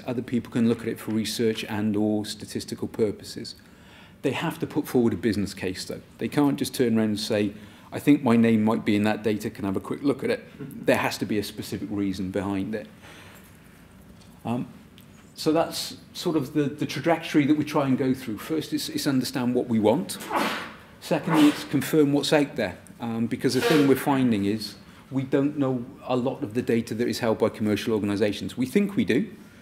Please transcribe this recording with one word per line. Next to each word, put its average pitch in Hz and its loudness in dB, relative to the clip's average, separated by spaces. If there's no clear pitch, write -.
other 123 -4
people 117 -4
can 117 2
look 117 2
at - -10
it 113 -4
for - -8
research 110 0
and 107 -2
or 107 0
statistical - -8
purposes. - -4
They 143 0
have 156 -4
to 139 -4
put - -4
forward 117 2
a 95 -2
business 101 -2
case, 92 -6
though. 101 -10
They 120 -4
can't 143 2
just - -4
turn 117 2
around 110 2
and 104 -2
say, 104 0
"I 117 -8
think 143 4
my 117 6
name 113 6
might 110 2
be 107 4
in 104 4
that 107 2
data, 107 -2
can - -8
I - -2
have 98 0
a 101 -4
quick - -8
look 139 0
at 120 0
it?" 110 -2
There - 0
has 117 -2
to 117 -4
be 107 0
a 101 0
specific 98 -8
reason 98 -2
behind 98 -2
it. 107 -8
Um, 120 -4
so - 0
that's - -2
sort 170 -2
of 135 -2
the, 151 2
the 143 -4
trajectory 156 0
that 147 4
we 147 0
try 139 0
and 127 2
go 131 0
through. 113 -6
First, 156 -4
it's, - -4
it's - -4
understand 127 0
what 127 0
we 113 2
want. 113 4
Secondly, 156 4
it's - 0
confirm 143 2
what's 143 0
out 147 4
there, 95 -2
um, 117 -2
because 123 0
the 127 2
thing 147 6
we're 135 6
finding 123 2
is 107 -2
we 135 -2
don't 139 2
know 131 0
a 127 0
lot 131 -2
of 107 -6
the 123 -2
data 117 0
that 117 0
is 117 -2
held 110 0
by 110 4
commercial 107 0
organisations. 104 -2
We 123 0
think 202 0
we 117 2
do, 139 2